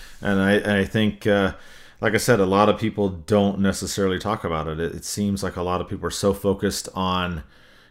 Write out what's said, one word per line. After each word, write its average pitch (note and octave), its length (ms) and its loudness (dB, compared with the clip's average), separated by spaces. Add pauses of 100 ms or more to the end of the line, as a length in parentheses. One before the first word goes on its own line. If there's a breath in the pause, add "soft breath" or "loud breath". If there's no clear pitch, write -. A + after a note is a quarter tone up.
(200 loud breath)
And G2 200 0
I, G2+ 400 2
I G2 40 2
think, G#2+ 440 0
uh, G2 240 4 (480 soft breath)
like A2 120 0
I A2 40 2
said, A2 240 4
a F#2+ 40 4
lot G2 240 6
of F#2+ 80 2
people G#2 320 -2
don't G2 520 0
necessarily F#2+ 580 -2
talk G#2 240 -4
about D#2+ 240 -2
it. D#2 140 -6
It, E2 160 -4
it D#2 80 -12
seems G2+ 400 -2
like F2+ 100 -4
a F2+ 80 -6
lot F2+ 180 -2
of E2+ 80 -8
people F2+ 200 -6
are - 20 -4
so G2 240 0
focused G2 580 -2
on F#2 520 -2 (460 soft breath)